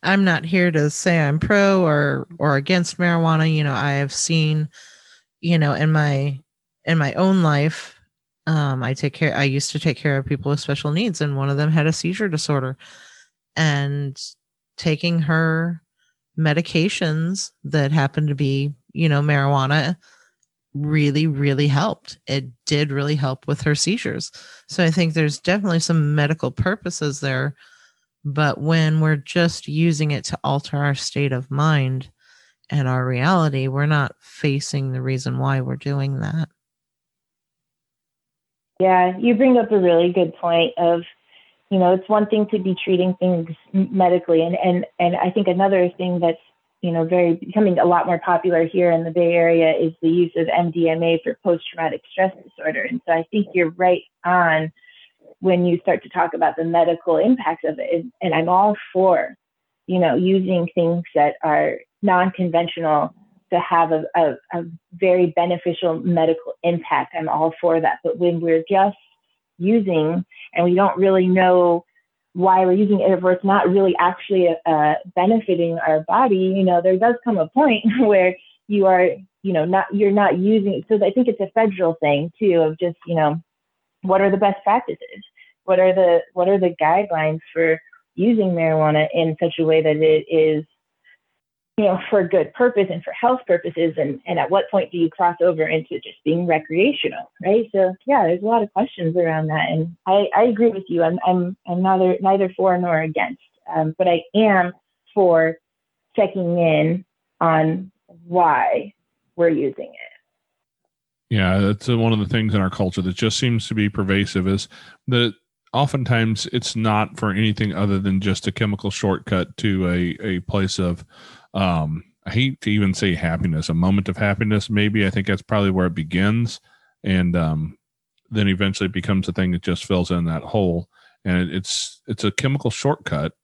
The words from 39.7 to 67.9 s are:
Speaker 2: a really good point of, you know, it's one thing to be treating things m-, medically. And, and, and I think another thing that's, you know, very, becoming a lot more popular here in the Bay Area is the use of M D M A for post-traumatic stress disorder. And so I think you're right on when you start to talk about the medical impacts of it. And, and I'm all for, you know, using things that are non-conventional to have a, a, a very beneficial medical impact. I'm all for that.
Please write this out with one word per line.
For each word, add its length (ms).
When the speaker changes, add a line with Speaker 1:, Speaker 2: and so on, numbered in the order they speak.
Speaker 2:
a 60
really 340
good 240
point 420
of, 240
you 80
know, 160
it's 140
one 180
thing 240
to 80
be 240
treating 320
things 340
m-, 160
medically. 520
And, 200
and, 240
and 180
I 140
think 180
another 480
thing 240
that's, 180
you 80
know, 140
very, 300
becoming 440
a 60
lot 220
more 120
popular 480
here 240
in 140
the 60
Bay 220
Area 460
is 220
the 80
use 280
of 120
M 220
D 180
M 140
A 200
for 220
post-traumatic 640
stress 220
disorder. 400
And 240
so 60
I 180
think 220
you're 180
right 320
on 480
when 260
you 140
start 220
to 60
talk 240
about 240
the 80
medical 540
impacts 480
of 120
it. 140
And, 200
and 120
I'm 140
all 280
for, 440
you 120
know, 160
using 600
things 280
that 280
are 360
non-conventional 1120
to 100
have 320
a, 120
a, 200
a 100
very 400
beneficial 640
medical 640
impact. 560
I'm 100
all 320
for 200
that. 240